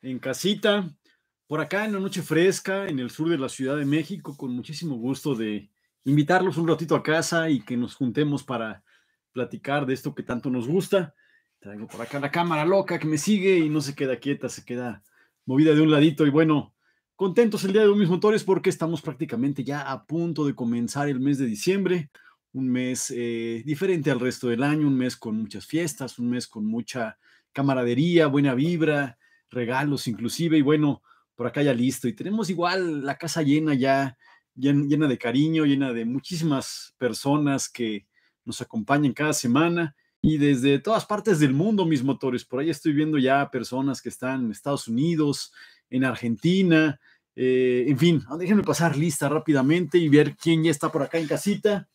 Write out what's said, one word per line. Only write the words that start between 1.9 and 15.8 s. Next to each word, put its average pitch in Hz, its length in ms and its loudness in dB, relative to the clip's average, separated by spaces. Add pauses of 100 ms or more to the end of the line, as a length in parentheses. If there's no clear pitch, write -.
la 202 60 -2
noche 190 240 -4
fresca, 190 640 0
en 147 140 -4
el 120 100 -6
sur 156 180 -4
de 170 80 0
la 135 120 -4
Ciudad 135 280 -4
de 147 80 -2
México, 151 520 -4
con 131 180 -8
muchísimo 147 400 -8
gusto 131 400 -4
de 107 340 -6 (360)
invitarlos 147 520 2
un 165 120 0
ratito 160 260 0
a 139 80 0
casa 160 480 0
y 131 120 0
que 123 140 -6
nos 120 200 -6
juntemos 143 480 -2
para 110 400 -8 (480)
platicar 131 540 -4
de 131 80 -2
esto 127 200 -8
que - 80 -12
tanto 120 260 -6
nos 123 200 -4
gusta. 180 480 0 (420)
Traigo 104 300 -16
por - 120 -14
acá 131 200 -8
la 139 100 -4
cámara 170 340 0
loca 185 360 0
que 151 80 -4
me 156 100 0
sigue 190 400 2
y 160 100 2
no 151 120 0
se 139 160 -8
queda 131 240 -4
quieta, 143 280 -4
se - 160 -12
queda 123 380 -10 (440)
movida 147 280 6
de 151 60 6